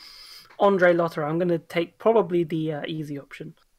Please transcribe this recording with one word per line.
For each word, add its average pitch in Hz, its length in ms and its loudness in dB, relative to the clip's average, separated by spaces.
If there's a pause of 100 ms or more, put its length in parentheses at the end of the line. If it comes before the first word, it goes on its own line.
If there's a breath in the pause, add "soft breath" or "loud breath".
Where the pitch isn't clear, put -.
(580 loud breath)
Andre 190 340 6
Lotterer. 165 340 -2
I'm 156 120 -2
gonna 175 200 0
take 170 380 -6
probably 180 460 2
the, 160 300 -4
uh, 143 160 -8
easy 151 320 -8
option, 156 340 -18 (240)